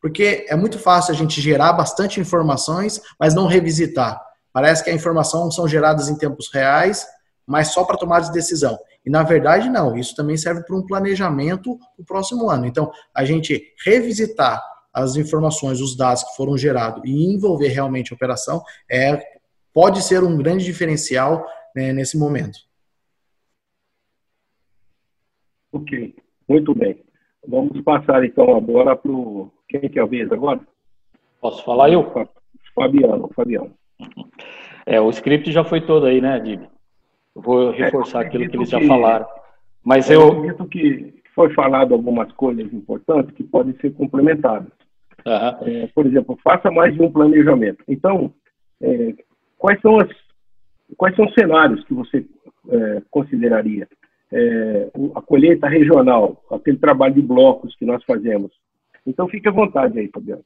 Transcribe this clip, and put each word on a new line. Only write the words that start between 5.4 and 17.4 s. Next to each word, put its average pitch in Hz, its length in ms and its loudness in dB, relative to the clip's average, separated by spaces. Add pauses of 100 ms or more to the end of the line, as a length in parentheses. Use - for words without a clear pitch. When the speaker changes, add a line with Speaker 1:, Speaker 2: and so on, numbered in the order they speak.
Speaker 1:
são 175 120 -4
geradas 151 420 0
em 151 80 -4
tempos 143 360 -8
reais, 143 520 0 (400)
mas 151 240 -2
só 180 140 -2
pra 185 140 -2
tomar 175 240 0
de 160 100 -6
decisão. 156 480 -4 (260)
E, 131 60 -6
na 156 120 2
verdade, 160 460 2
não. 165 280 -2
Isso 123 180 -10
também 151 220 -4
serve 170 260 -6
pra 185 140 -8
um 185 80 -6
planejamento 190 920 -4 (180)
pro 175 80 -20
próximo 196 460 -4
ano. 127 160 -2
Então, 151 260 -4 (220)
a 135 100 -2
gente 156 480 -4 (120)
revisitar 208 760 0 (300)
as 131 240 -4
informações, 151 640 -2
os 131 160 -8
dados 127 280 0
que - 120 -18
foram 135 200 -4
gerados 123 480 -4
e 151 280 -2
envolver 185 360 0